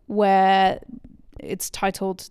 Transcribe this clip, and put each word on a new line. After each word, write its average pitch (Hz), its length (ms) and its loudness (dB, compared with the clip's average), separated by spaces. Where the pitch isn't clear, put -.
where 190 720 4
it's - 300 -10
titled 190 600 -6